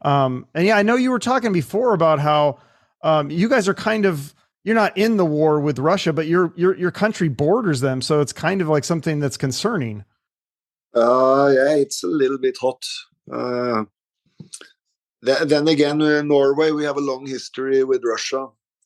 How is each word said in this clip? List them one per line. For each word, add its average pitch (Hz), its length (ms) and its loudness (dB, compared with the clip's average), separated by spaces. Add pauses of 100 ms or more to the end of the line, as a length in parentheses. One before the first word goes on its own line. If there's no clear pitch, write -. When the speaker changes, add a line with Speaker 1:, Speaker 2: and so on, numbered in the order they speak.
Speaker 1:
Um, 135 520 0
and 165 100 0
yeah, 214 120 4
I 202 80 2
know 226 100 2
you 254 160 0
were 247 80 -2
talking 240 340 -2
before 202 400 0
about 160 280 2
how, 147 380 2 (440)
um, 151 300 0
you 175 160 0
guys 233 180 2
are 196 80 0
kind 214 320 -2
of, 147 260 -4 (300)
you're 220 140 0
not 208 200 2
in 214 200 2
the 185 80 2
war 151 340 2
with 143 220 -2
Russia, 170 320 0
but 156 160 -2
your, 175 260 0
your, 180 220 2
your 175 160 -2
country 196 360 -2
borders 151 520 0
them. 131 200 -2
So 151 200 0
it's 143 120 -2
kind 185 280 -4
of, 160 80 -2
like, 151 160 0
something 160 340 -2
that's 143 180 -4
concerning. 131 680 -4 (880)
Speaker 2:
Uh, 131 580 4
yeah, 135 220 4
it's 139 300 -2
a - 20 -2
little 139 320 0
bit 127 220 -2
hot. 127 200 -4 (520)
Uh, 123 540 -4 (1400)
th-, 139 240 0
then 147 180 2
again, 151 340 2
uh, 151 220 2
Norway, 147 480 2
we 151 140 -2
have 143 120 -4
a 143 40 -4
long 135 260 -6
history 135 560 -4
with 131 220 0
Russia, 127 420 -4 (400)